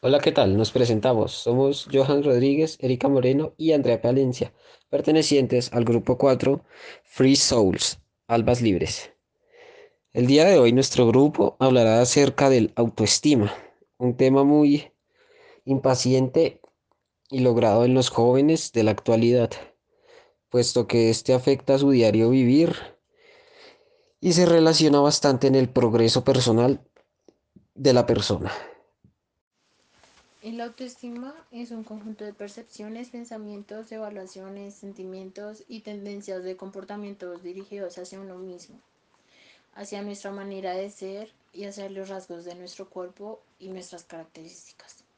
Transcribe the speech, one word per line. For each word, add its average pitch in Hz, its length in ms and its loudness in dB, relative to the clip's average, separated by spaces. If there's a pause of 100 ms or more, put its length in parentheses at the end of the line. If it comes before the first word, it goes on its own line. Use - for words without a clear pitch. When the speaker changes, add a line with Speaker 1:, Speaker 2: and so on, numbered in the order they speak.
Speaker 1:
Hola, 135 200 2
¿qué 160 100 2
tal? 101 260 2
Nos 110 140 0
presentamos. 117 640 0
Somos 135 600 -2
Johan 139 300 0
Rodríguez, 143 560 0
Erika 131 300 -2
Moreno 139 480 0
y 160 160 0
Andrea 120 280 0
Palencia, 127 520 -2 (380)
pertenecientes 143 840 0
al 120 120 0
grupo 117 320 0
cuatro, 135 480 0 (380)
Free 131 320 2
Souls, 107 640 0 (300)
Albas 117 340 0
Libres. 90 480 -2 (1000)
El 123 160 0
día 147 160 6
de 190 120 6
hoy 120 160 6
nuestro 127 360 2
grupo 139 500 2
hablará 120 420 4
acerca 135 480 2
del 123 280 4
autoestima, 113 760 0 (440)
un 123 200 -2
tema 135 280 4
muy 147 480 2 (720)
impaciente 131 960 0 (680)
y 135 120 -6
logrado 117 440 2
en 127 100 2
los 127 140 2
jóvenes 135 640 0
de 113 140 0
la 107 80 2
actualidad, 117 580 0 (1000)
puesto 117 380 0
que 117 240 2
este 120 240 0
afecta 135 420 0
su 139 140 2
diario 113 400 4
vivir 135 460 2 (1400)
y 175 140 0
se 175 120 4
relaciona 160 540 4
bastante 139 480 2
en 135 80 4
el 127 120 2
progreso 117 540 2
personal 127 640 0 (880)
de 135 180 2
la 123 140 2
persona. 101 460 -4 (1900)
Speaker 2:
El 226 200 -14
autoestima 240 720 -16 (160)
es 240 220 -16
un 220 100 -14
conjunto 214 420 -16
de 208 80 -16
percepciones, 214 800 -18
pensamientos, 220 800 -18
evaluaciones, 202 840 -18
sentimientos 196 920 -18
y 226 140 -20
tendencias 202 640 -14
de 185 120 -12
comportamientos 190 840 -18
dirigidos 190 560 -16
hacia 180 220 -20
uno 190 180 -20
mismo, 180 420 -20 (960)
hacia 202 260 -16
nuestra 202 300 -14
manera 196 440 -12
de 196 160 -10
ser 202 420 -18 (200)
y 202 120 -18
hacia 202 260 -16
los 190 180 -16
rasgos 180 360 -16
de 175 100 -18
nuestro 180 340 -20
cuerpo 202 540 -18 (160)
y 190 100 -20
nuestras 180 360 -20
características. - 1000 -20 (140)